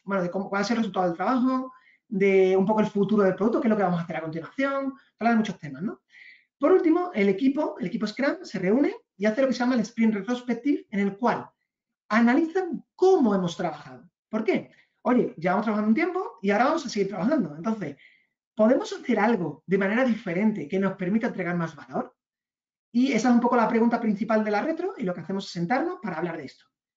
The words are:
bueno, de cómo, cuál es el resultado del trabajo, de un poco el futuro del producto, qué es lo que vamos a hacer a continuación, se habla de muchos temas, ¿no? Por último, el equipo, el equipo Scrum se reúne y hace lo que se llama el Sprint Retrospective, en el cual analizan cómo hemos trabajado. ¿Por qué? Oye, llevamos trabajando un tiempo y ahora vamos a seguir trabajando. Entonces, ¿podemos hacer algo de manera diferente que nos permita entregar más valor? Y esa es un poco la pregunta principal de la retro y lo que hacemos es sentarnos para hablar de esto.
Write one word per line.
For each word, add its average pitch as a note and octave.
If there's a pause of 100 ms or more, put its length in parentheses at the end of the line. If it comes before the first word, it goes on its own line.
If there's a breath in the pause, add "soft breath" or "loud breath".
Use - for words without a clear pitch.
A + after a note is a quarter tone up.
bueno, G3
de F3
cómo, F#3+
cuál G3+
es -
el A#3
resultado G3
del E3+
trabajo, B3+ (380 loud breath)
de F#3+
un F#3+
poco G#3+
el G3+
futuro G3+
del F#3
producto, A#3
qué C4+
es -
lo G#3
que G3+
vamos F3
a E3
hacer E3
a D#3+
continuación, C4+
se -
habla A3
de A#3
muchos G#3
temas, C#3+
¿no? D#4+ (560 loud breath)
Por D4
último, F4
el G3+
equipo, C#4
el A#3+
equipo G3
Scrum C#4+
se -
reúne B3+ (200)
y G3
hace A3
lo C4
que A#3+
se -
llama B3
el A#3
Sprint A3
Retrospective, B3
en G3
el D4+
cual F#3 (640)
analizan D4 (120)
cómo E4
hemos F3+
trabajado. D3+ (180)
¿Por A3
qué? - (320 soft breath)
Oye, A#3
llevamos F#3
trabajando G#3+
un A3
tiempo F#4
y G3
ahora A3
vamos D#4+
a A3
seguir G3
trabajando. G3+
Entonces, F3 (600 soft breath)
¿podemos C4+
hacer B3+
algo G3
de F#3+
manera G3+
diferente F#3+
que F#3
nos G3
permita G#3
entregar F3+
más E3
valor? - (720)
Y B3+
esa A#3+
es A#3+
un A#3
poco A#3+
la A3
pregunta A#3
principal G#3+
de G#3
la G#3
retro E4
y C#4+
lo F3+
que F3
hacemos F#3+
es -
sentarnos C4
para F3
hablar E3
de C#3+
esto. - (320)